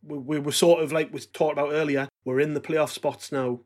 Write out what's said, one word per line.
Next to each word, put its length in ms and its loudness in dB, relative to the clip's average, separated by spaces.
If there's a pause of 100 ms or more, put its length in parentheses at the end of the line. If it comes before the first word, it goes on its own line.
we, 140 -10
we 220 -4
were 140 -4
sort 300 6
of, 100 -2
like 200 0
we 80 -10
talked 320 -2
about 200 0
earlier, 360 0 (160)
we're 160 0
in 140 0
the 60 -2
playoff 280 0
spots 420 -6
now. 360 -2